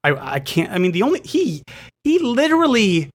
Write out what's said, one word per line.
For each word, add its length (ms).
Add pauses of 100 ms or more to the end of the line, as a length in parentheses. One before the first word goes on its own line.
I, 80 (220)
I 60
can't, 300
I 80
mean, 140
the 100
only, 220
he, 380 (420)
he 140
literally 960